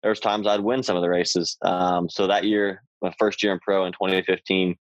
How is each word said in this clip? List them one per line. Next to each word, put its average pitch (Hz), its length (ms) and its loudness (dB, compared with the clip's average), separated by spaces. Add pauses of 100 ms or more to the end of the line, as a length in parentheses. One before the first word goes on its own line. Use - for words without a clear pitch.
there 107 80 0
was 107 100 -2
times 107 260 -2
I'd 104 140 2
win 123 220 0
some 98 140 0
of 87 60 0
the 87 60 0
races. 87 540 0
Um, 90 480 0
so 98 160 0
that 98 180 2
year, 101 380 0 (180)
my 98 180 -4
first 104 240 0
year 104 100 2
in 90 80 -4
pro 98 260 0
in 87 60 -6
twenty 95 300 0
fifteen 92 540 0 (120)